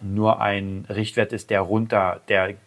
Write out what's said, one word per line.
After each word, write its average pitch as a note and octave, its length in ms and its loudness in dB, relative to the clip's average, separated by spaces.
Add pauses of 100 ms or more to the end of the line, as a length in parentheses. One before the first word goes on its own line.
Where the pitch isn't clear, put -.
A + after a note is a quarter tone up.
nur G#2+ 400 2
ein G2 480 -4
Richtwert G#2+ 460 -2
ist, - 160 -8
der G2+ 100 2
runter, G2+ 680 0
der G2 260 2 (120)